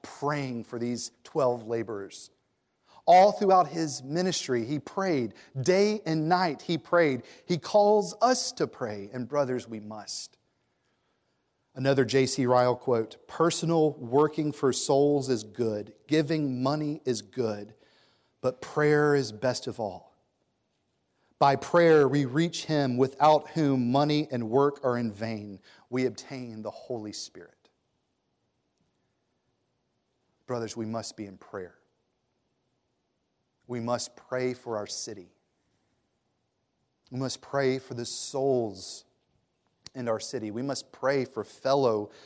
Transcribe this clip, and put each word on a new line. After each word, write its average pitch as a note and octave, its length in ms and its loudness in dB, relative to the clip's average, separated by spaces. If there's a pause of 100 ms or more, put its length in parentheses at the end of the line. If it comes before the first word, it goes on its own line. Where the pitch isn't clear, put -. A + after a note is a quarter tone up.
praying C3+ 640 -6
for A#2+ 160 -10
these A#2+ 320 -6 (100)
twelve B2 420 -2
laborers. A2 680 -8 (760)
All F#3 240 10
throughout F#3 380 4
his D3+ 340 -6
ministry, C#3 640 -2
he C#3+ 160 -4
prayed. D3 540 -2 (280)
Day G3+ 420 2
and D#3+ 240 0
night, F3+ 340 0
he E3 140 -2
prayed. C#3+ 460 2 (240)
He F3+ 100 0
calls G#3 640 2
us B3+ 340 2
to D#3 120 0
pray, G#2 460 -8
and B2 160 -8
brothers, B2+ 400 -2
we A2+ 100 -10
must. G#2+ 600 -12 (1400)
Another C3+ 280 2
J C3 220 4
C C3 200 0
Ryle B2 280 4
quote, - 540 -2
"Personal E3 640 2
working D3 580 0
for C3+ 220 0
souls C#3+ 560 2
is A2+ 160 -2
good. G#2+ 500 -6 (140)
Giving D3 560 0
money D3+ 400 -2
is A2+ 180 -4
good. G#2 520 -6 (680)
But B2+ 200 -4
prayer D3+ 520 2
is B2+ 180 0
best A#2+ 340 -4
of A#2+ 120 -8
all. G2 360 -10 (1200)
By C#3 180 6
prayer, D#3+ 520 6
we C#3+ 160 2
reach E3 400 -2
him C#3 320 0
without C#3+ 540 4
whom C3+ 420 0
money D3+ 380 2
and A#2+ 180 -4
work C#3+ 340 2
are B2 140 0
in A#2 160 -4
vain. G#2 480 -10 (300)
We B2+ 160 0
obtain A#2 560 -10
the G#2+ 80 -10
Holy G#2+ 420 -10
Spirit." - 560 -18 (2750)
Brothers, A#2 280 -6
we A2+ 120 -6
must A2 320 -8
be G#2+ 80 -10
in F#2+ 100 -18
prayer. F#2 420 -14 (1900)
We B2 120 -8
must A#2+ 380 -4
pray B2+ 380 -4
for A#2 240 -8
our G#2 80 -6
city. G2 480 -12 (1800)
We B2+ 100 -8
must C3 220 -6
pray C3 360 0
for - 140 -14
the A#2+ 140 -8
souls B2 1000 -4 (920)
in B2 140 -6
our A2 100 -2
city. A2 320 -8
We A2+ 120 -6
must C#3 300 -6
pray C3+ 340 0
for G#2+ 180 -8
fellow B2+ 640 0 (160)